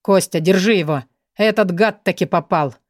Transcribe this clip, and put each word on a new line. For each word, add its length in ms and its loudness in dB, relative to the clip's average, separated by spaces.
Костя, 380 0
держи 360 2
его! 280 -2
Этот 360 0
гад 320 -2
таки 220 -2
попал! 500 -2